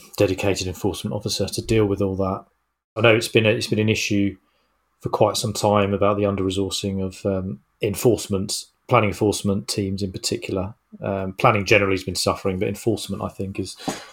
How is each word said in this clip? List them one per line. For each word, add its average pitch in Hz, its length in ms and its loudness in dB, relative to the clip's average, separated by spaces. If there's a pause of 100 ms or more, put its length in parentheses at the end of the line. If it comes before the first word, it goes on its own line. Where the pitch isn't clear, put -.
(180)
dedicated 95 480 2
enforcement 92 500 -4
officer 104 300 -4
to - 160 -6
deal 110 240 2
with 98 160 0
all 95 140 0
that. 95 280 -2 (520)
I 107 60 -4
know 113 140 8
it's 117 120 0
been 113 180 4
a, 107 40 6
it's 120 180 0
been 107 100 0
an 107 120 4
issue 101 480 0 (640)
for - 80 -6
quite 107 280 0
some 107 160 -4
time 104 400 2
about 101 240 2
the 104 80 0
under-resourcing 95 760 -2
of, 95 240 -8
um, 95 360 -4 (240)
enforcement, 101 840 0 (220)
planning 110 240 4
enforcement 101 560 0
teams 98 340 -2
in 95 100 -4
particular. 95 640 -4 (260)
Um, 98 340 -4
planning 107 300 2
generally 101 300 4
has 90 100 -2
been 90 120 -6
suffering, 95 420 -2
but 107 120 -2
enforcement, 101 520 -4
I 107 60 -4
think, 98 300 -8
has 95 180 -6 (380)